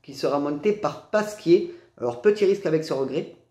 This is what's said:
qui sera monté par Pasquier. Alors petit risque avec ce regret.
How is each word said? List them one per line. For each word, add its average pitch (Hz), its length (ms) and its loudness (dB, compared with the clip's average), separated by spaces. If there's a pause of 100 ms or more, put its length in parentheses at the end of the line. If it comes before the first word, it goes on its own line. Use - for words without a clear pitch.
qui 135 140 -18
sera 139 240 0
monté 147 340 0
par - 380 -6
Pasquier. 208 680 2 (180)
Alors 120 240 -4
petit 208 240 4
risque 196 200 0
avec 156 180 2
ce 147 100 -4
regret. 135 420 -4 (160)